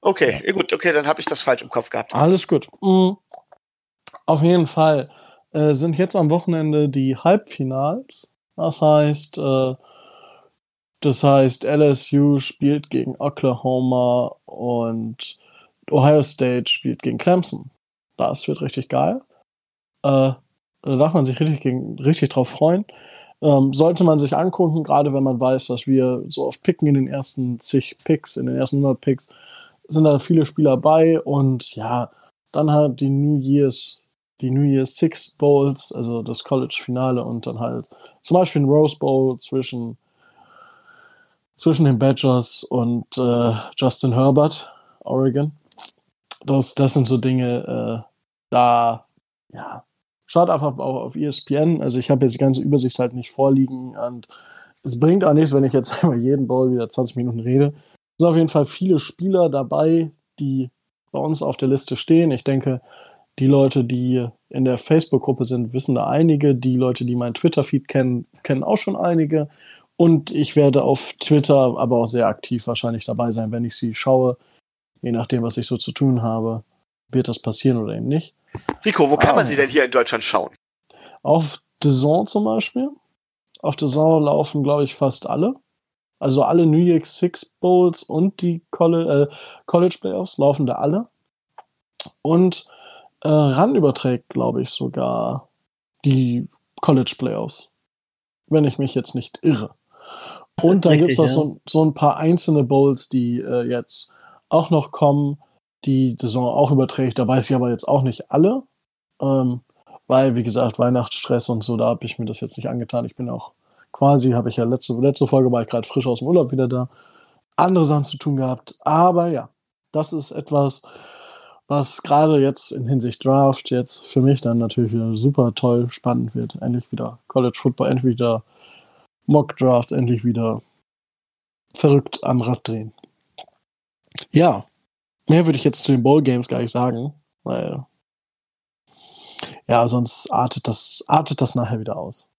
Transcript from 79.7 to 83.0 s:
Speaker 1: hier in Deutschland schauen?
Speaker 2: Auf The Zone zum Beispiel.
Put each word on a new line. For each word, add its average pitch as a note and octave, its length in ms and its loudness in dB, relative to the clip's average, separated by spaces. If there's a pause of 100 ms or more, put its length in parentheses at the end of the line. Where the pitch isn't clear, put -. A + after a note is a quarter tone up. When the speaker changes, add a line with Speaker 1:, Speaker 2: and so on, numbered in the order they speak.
Speaker 1:
hier C3+ 160 4
in B2 60 -4
Deutschland A#2+ 320 0
schauen? - 280 -2 (720)
Speaker 2:
Auf D3+ 380 0 (200)
The D3 100 4
Zone D3 340 2
zum G#3 180 -2
Beispiel. A3+ 460 -2 (720)